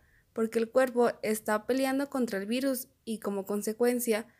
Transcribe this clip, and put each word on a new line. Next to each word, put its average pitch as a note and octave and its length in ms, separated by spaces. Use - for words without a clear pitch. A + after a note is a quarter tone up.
porque A3+ 240
el A3+ 120
cuerpo A#3+ 420
está G#3+ 460
peleando C4+ 420
contra A#3 300
el G3+ 80
virus C4 400
y A3 160
como G3 260
consecuencia A3 800